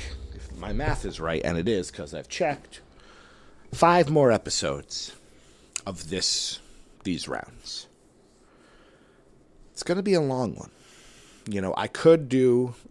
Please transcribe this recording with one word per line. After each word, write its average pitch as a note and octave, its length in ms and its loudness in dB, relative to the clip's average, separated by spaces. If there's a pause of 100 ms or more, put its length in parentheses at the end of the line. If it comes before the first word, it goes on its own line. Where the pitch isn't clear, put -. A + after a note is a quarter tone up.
(360)
if - 200 -16
my F2+ 160 -8
math C#3 340 -2
is F2+ 140 -8
right, E2 240 -2
and E2 140 -2
it E2+ 100 -2
is G2 220 0
'cause D#2 240 -12
I've D2+ 160 -12
checked, - 520 -4 (920)
five E3+ 380 4
more C#3+ 200 6
episodes - 840 -4 (720)
of E2+ 240 -10
this, - 500 -4 (440)
these E2+ 240 -4
rounds. - 600 -10 (1800)
It's - 120 -12
gonna F#3 200 -2
be G3 100 2
a E3+ 80 4
long B2+ 340 0
one. - 140 -14 (800)
You G2+ 120 -2
know, F#2+ 140 -2
I G#2+ 120 -4
could D#3+ 420 6
do B2 460 4 (160)